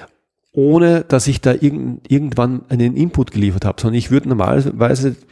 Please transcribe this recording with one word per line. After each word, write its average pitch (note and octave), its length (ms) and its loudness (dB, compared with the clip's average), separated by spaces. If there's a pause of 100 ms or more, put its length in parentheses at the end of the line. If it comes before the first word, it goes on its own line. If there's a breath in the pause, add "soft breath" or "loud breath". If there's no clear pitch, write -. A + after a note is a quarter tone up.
(520 loud breath)
ohne E3 520 2
dass - 220 0
ich C3+ 140 -2
da B2+ 140 2
irgend-, C#3 520 -2
irgendwann B2+ 640 -2
einen B2 280 0
Input D#3 340 0
geliefert G2+ 340 -2
habe, G2 160 -4
sondern A#2 160 -2
ich A#2 140 -2
würde C3+ 180 2
normalerweise B2+ 840 0 (200)